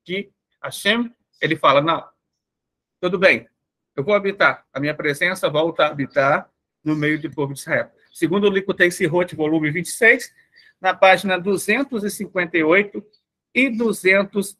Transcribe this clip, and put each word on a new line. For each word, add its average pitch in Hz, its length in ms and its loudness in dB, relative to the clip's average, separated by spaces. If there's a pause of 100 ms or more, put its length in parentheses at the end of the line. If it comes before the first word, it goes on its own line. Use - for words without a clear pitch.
que 196 280 -8 (280)
Hashem, 220 540 -4 (260)
ele 151 140 0
fala, 143 260 4
"Não, 156 280 -2 (920)
tudo 180 200 -4
bem, 156 280 4 (460)
eu 147 80 -6
vou 208 120 0
habitar, 196 580 0
a 135 80 -8
minha 147 140 -2
presença 170 540 -2
volta 160 360 0
a 151 40 2
habitar 151 640 -2 (320)
no 151 140 -2
meio 151 260 -2
do 151 80 -10
povo 139 240 -6
de 135 60 -16
Israel." 139 320 -4 (200)
Segundo 196 360 0
o - 20 -2
Likutei 190 400 0
Sihot, 175 460 -2
volume 156 340 0
vinte 170 160 -6
e - 60 -10
seis, 247 420 2 (460)
na 185 120 0
página 190 460 4
duzentos 208 640 -2
e 208 80 -4
cinquenta 180 480 -4
e 160 60 2
oito 202 420 0 (480)
e 254 160 2
duzentos 202 880 0